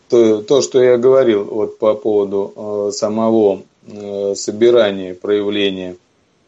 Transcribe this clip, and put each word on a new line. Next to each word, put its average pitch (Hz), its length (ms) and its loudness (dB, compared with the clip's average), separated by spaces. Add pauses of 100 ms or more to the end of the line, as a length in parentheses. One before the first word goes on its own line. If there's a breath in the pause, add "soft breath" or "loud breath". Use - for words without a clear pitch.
то, 110 340 4
то, 135 180 2
что 127 220 0
я 123 140 4
говорил 120 480 2
вот - 340 -6
по 107 160 2
поводу, 101 600 -2
э, 104 360 -6
самого, 107 720 0 (240)
э, 101 480 -6
собирания, 104 800 0
проявления, 101 800 -4 (520)